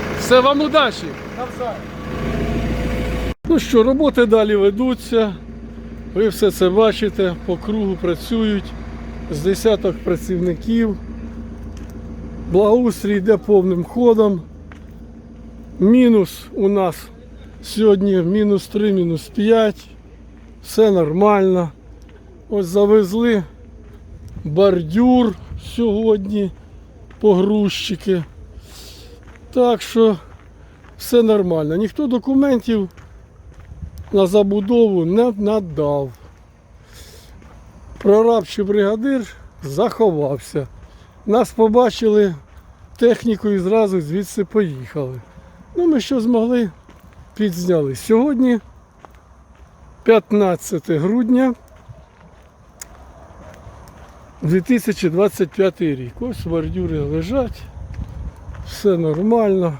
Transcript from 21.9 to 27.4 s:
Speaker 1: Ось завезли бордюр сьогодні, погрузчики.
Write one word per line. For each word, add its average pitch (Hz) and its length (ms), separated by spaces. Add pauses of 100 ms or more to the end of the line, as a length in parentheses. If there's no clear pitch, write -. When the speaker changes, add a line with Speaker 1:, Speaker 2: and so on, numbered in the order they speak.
Speaker 1:
Ось 202 160
завезли 208 800 (1000)
бордюр 196 880 (420)
сьогодні, 214 760 (680)
погрузчики. 196 1040 (1300)